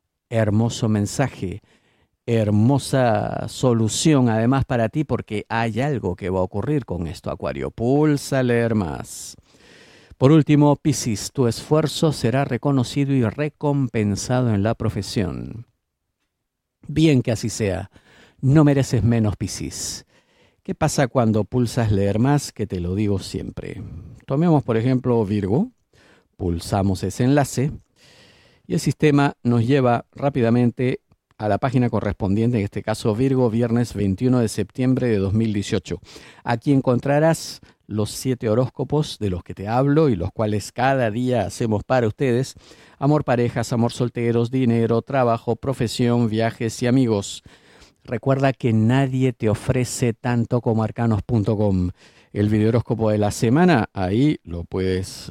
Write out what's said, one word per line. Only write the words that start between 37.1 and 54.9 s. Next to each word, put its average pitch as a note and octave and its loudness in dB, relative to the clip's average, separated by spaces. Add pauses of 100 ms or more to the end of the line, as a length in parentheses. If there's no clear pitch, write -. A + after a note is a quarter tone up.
los G#2 -4
siete B2 -4
horóscopos B2+ -2
de G#2 -2
los F2+ -6
que - -16
te F#2+ -10
hablo C#3+ 2
y A2 2
los F2 -4
cuales G#2+ -4
cada B2+ 0
día A#2+ -2
hacemos A2 -2
para B2+ 2
ustedes. B2+ -2 (420)
Amor, C#3+ 2
parejas, A#2+ 0
amor, A#2 0
solteros, A#2 -2
dinero, A#2 0
trabajo, A#2+ 0
profesión, A#2+ 0
viajes A2 -2
y B2 0
amigos. A#2+ 0 (600)
Recuerda C3+ 0
que A#2+ -2
nadie C3 2
te A#2 -4
ofrece A#2+ 0
tanto A#2+ -2
como A2 0
arcanos A2 0
punto A2+ 0
com. F#2+ 0 (420)
El G#2 0
videohoróscopo A2 0
de G#2+ 2
la G#2 2
semana, C3 2
ahí G#2 0
lo E2+ -8
puedes, F#2 -4